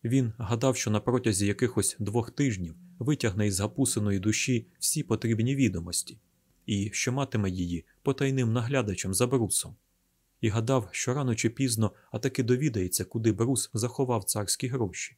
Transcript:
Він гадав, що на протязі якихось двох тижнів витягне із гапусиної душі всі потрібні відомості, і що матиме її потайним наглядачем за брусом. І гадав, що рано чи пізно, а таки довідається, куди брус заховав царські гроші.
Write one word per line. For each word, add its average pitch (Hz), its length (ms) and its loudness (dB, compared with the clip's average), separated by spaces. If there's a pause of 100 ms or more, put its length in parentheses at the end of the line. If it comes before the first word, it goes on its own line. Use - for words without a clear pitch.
Він 120 340 2
гадав, 117 380 0
що - 140 -2
на 107 100 2
протязі 113 460 2
якихось 104 520 0
двох 110 320 -2
тижнів 95 460 -2 (220)
витягне 110 480 0
із 95 140 0
гапусиної 104 580 0
душі 110 480 0 (120)
всі - 240 -2
потрібні 113 540 0
відомості, 87 640 0 (460)
і 101 260 0
що - 200 -2
матиме 123 380 0
її 87 360 -4 (160)
потайним 135 500 0
наглядачем 113 600 0
за 120 120 4
брусом. 117 500 0 (640)
І 113 80 2
гадав, 113 420 2
що - 240 -2
рано 131 200 0
чи 113 160 2
пізно, 113 420 0 (180)
а - 80 -6
таки 131 240 -2
довідається, 113 600 0
куди 113 280 2
брус 117 420 0
заховав 120 500 0
царські 104 440 -2
гроші. 117 500 -4